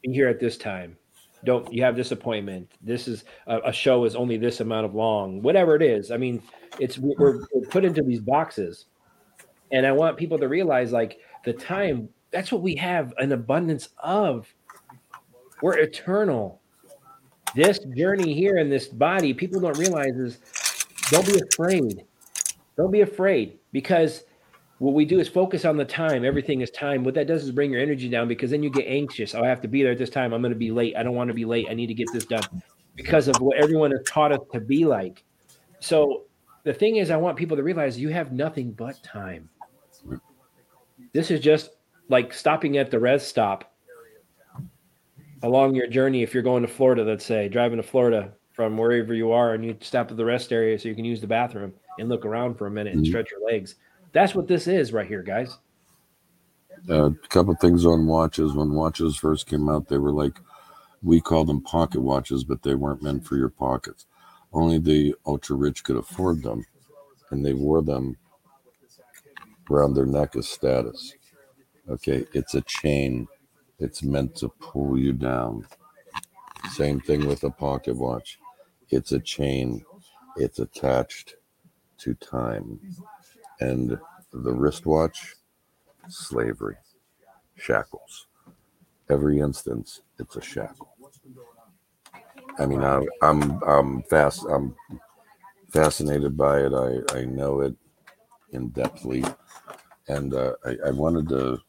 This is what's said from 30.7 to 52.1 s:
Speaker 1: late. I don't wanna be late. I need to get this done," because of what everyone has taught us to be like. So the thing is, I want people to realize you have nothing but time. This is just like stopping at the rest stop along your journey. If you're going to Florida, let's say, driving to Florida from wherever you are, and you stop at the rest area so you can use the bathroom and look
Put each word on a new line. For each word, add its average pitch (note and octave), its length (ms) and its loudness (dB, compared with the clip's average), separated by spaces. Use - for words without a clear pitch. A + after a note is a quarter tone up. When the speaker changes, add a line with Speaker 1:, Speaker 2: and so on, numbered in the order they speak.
Speaker 1:
late. A#2 260 0
I A2+ 60 -2
don't B2 120 -2
wanna A#2+ 180 -2
be A2+ 120 -4
late. A2+ 240 -2
I A2 40 -6
need A#2 140 -4
to A2+ 60 -6
get A2 180 -4
this A2+ 140 -4
done," A2 180 -2
because C#3+ 340 2
of C3 100 2
what C3 160 2
everyone D3+ 360 4
has C3 140 -2
taught D3+ 280 2
us C#3 80 -2
to B2 80 -4
be C3+ 240 2
like. G2 400 0
So D3 440 2
the C#3+ 100 -2
thing A3 240 2
is, F#3 120 0
I E3 60 2
want D#3+ 220 0
people D#3+ 180 -2
to C#3 80 -2
realize D3 340 -2
you C#3+ 120 -4
have D#3 240 -4
nothing C3 400 -4
but A#2 280 -12
time. F2+ 480 -14
This D#3+ 180 0
is D#3 80 2
just D3+ 380 4
like B2 240 4
stopping D3+ 440 0
at C#3 140 0
the A#2 80 2
rest C3 300 2
stop G2+ 420 0
along C3 320 4
your B2 120 0
journey. C3 340 2
If A2+ 120 -2
you're B2 100 0
going B2 200 2
to A#2 40 -2
Florida, B2+ 360 4
let's G#2+ 220 -2
say, G#2+ 220 0
driving A#2 300 0
to A2 60 -4
Florida A#2 500 2
from A2 260 -2
wherever A#2 360 2
you A2+ 180 0
are, A#2 220 4
and A2+ 100 -4
you A2+ 160 -6
stop A#2+ 320 -2
at A2 60 -10
the A2+ 80 0
rest A#2+ 260 -2
area A2+ 260 2
so A2+ 120 -6
you A2 60 -6
can A2+ 100 -6
use A#2 160 -4
the A2+ 60 -10
bathroom A2+ 440 -2
and A2+ 120 -6
look A#2 160 -4